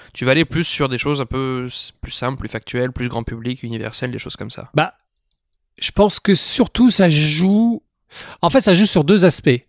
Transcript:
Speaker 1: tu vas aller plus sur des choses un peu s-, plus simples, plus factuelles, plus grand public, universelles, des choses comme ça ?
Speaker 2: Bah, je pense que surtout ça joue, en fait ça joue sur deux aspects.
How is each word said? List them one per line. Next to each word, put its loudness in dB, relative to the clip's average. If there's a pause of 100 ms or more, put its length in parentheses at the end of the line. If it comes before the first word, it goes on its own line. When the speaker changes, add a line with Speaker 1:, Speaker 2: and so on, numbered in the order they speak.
(140)
Speaker 1:
tu -8
vas 2
aller 2
plus -2
sur -2
des -4
choses -2
un -6
peu -6
s-, -8
plus -12
simples, -4
plus -10
factuelles, -6
plus -6
grand -6
public, -10
universelles, -6
des -8
choses -10
comme -12
ça ? -14
Speaker 2:
Bah, 0 (840)
je -4
pense 2
que 2
surtout 2
ça 4
joue, 2 (580)
en 0
fait 2
ça 4
joue 6
sur 2
deux 4
aspects. 2